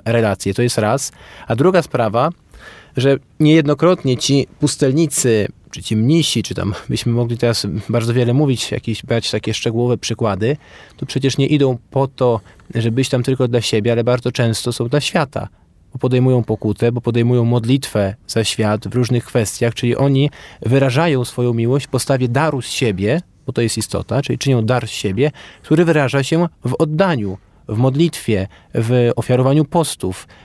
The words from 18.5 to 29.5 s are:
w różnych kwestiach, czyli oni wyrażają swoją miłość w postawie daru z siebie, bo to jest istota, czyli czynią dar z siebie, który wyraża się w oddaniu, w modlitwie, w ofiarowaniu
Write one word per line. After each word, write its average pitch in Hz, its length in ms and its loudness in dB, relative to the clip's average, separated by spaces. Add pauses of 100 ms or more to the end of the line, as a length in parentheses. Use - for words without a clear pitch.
w 104 60 -10
różnych 120 300 0
kwestiach, 117 500 -2
czyli 117 220 -2
oni 139 340 2 (320)
wyrażają 131 640 2
swoją 120 300 -2
miłość 120 320 0
w - 40 -18
postawie 127 380 0
daru 139 340 0
z - 60 -10
siebie, 107 520 0 (260)
bo 127 60 -8
to 120 100 -2
jest 113 160 -2
istota, - 440 -4
czyli 123 160 -4
czynią 127 280 0
dar 120 220 0
z - 20 -10
siebie, 110 400 -2 (320)
który 160 220 2
wyraża 143 380 2
się 165 260 0 (160)
w 123 140 -2
oddaniu, 151 600 0 (300)
w 107 100 -4
modlitwie, 127 680 0 (260)
w 120 420 2
ofiarowaniu 131 480 2